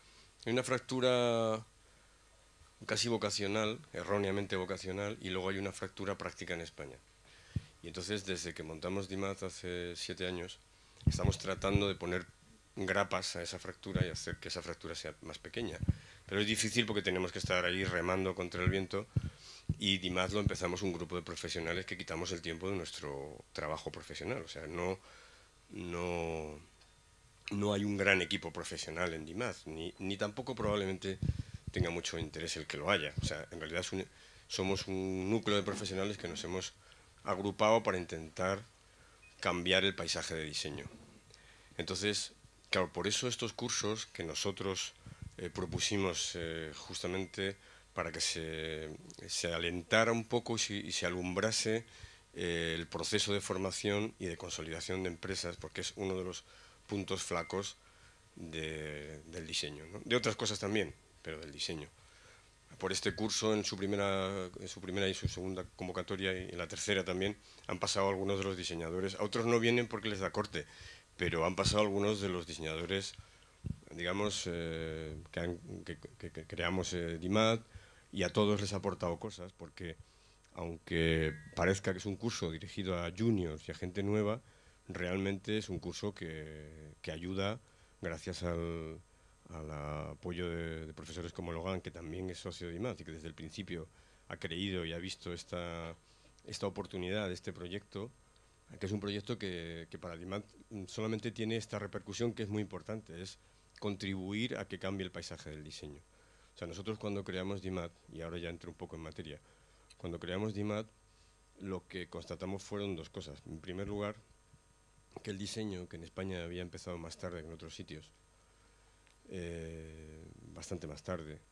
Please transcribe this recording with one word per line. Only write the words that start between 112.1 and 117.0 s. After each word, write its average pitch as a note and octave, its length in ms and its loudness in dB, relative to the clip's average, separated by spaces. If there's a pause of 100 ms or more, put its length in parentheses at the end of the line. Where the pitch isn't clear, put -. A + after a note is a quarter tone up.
fueron G2+ 340 -2
dos D#2+ 140 -8
cosas. D2+ 380 -10
En D#2+ 120 -8
primer F#2 280 -4
lugar, G#2 280 -2 (1080)
que G#2 80 -6
el F#2+ 80 -4
diseño, G2+ 500 -4
que - 60 -10
en E2 80 -10
España F#2+ 400 -4
había F2 180 -4
empezado F2 380 -6
más E2 180 -8